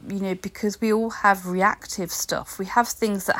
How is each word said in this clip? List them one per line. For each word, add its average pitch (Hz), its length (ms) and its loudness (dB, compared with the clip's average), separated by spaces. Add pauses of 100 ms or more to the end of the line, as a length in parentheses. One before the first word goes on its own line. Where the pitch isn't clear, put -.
you 196 100 -4
know, 190 160 0
because - 460 -4
we 220 120 4
all 226 180 2
have 196 360 4
reactive 180 640 0
stuff. - 480 -6
We 190 80 -4
have 233 220 2
things 202 380 -2
that 196 140 0